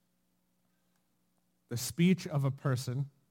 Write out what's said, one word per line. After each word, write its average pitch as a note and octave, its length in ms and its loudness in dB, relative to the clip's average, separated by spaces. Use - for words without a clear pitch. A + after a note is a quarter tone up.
The A#2+ 80 -4
speech F3 480 2
of D3 180 -2
a C#3 60 2
person, C3+ 640 -4